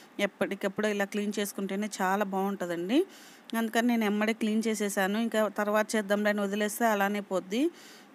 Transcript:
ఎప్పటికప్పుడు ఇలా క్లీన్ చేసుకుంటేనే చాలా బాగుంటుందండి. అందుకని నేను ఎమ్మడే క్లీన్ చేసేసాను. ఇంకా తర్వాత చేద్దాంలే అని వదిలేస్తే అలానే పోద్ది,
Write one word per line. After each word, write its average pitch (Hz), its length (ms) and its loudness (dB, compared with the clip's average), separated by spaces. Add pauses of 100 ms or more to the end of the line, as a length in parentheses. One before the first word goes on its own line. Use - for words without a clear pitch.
(200)
ఎప్పటికప్పుడు 202 680 -2
ఇలా 202 180 0
క్లీన్ 208 340 -2
చేసుకుంటేనే 202 500 -4 (120)
చాలా 196 240 2
బాగుంటుందండి. 190 800 0 (520)
అందుకని 226 300 2
నేను 233 180 2
ఎమ్మడే 208 280 2
క్లీన్ 220 340 0
చేసేసాను. 202 520 0
ఇంకా 220 280 2
తర్వాత 208 480 0
చేద్దాంలే 208 340 2
అని 208 120 2
వదిలేస్తే 208 440 0
అలానే 208 340 2
పోద్ది, 196 520 -2 (440)